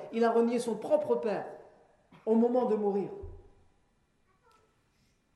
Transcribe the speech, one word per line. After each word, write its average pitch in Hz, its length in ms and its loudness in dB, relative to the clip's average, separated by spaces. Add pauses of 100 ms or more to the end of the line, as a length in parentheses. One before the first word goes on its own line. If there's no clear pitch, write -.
(120)
il 226 120 2
a 226 80 4
renié 233 260 2
son 226 180 -4
propre 294 400 0
père 190 300 -4 (800)
au 220 80 4
moment 240 320 4
de 214 100 0
mourir. 202 340 -2 (2250)